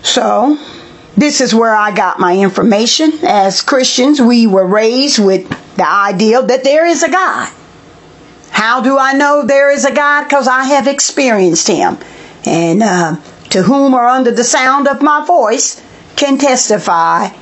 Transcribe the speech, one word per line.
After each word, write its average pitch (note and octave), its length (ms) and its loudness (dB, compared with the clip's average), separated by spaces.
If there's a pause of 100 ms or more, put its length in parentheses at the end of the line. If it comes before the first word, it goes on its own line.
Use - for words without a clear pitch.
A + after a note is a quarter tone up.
So, A3+ 540 0 (600)
this D4 260 0
is A3 120 0
where A3+ 200 2
I G#3+ 160 0
got F#3 280 -2
my F3+ 160 0
information. G#3 800 0 (120)
As G3 360 0
Christians, C4 640 0
we A#3 240 4
were F#3+ 200 2
raised A3+ 520 0
with F#3+ 300 0 (280)
the F3 120 -2
ideal G3+ 560 0
that B3+ 200 -2
there D4+ 220 2
is E4+ 160 0
a D#4 80 -2
God. F4+ 380 -2 (1000)
How A3+ 300 -2
do C4+ 180 0
I C4+ 140 0
know D4 300 2
there C#4 280 2
is C#4 140 0
a C4+ 80 0
God? C#4+ 380 0
'Cause C4+ 180 0
I C4 160 0
have C4+ 240 0
experienced A3 800 0
Him. F#2+ 300 -2 (480)
And, E3+ 360 0
uh, F3 340 0 (340)
to F#3+ 120 0
whom C#4 320 2
are A#3+ 140 2
under B3+ 220 2
the A#3 140 -2
sound C4+ 440 0
of C#4 140 -2
my D4 240 0
voice C4+ 500 0 (400)
can C#4 220 -2
testify F#3+ 920 0 (120)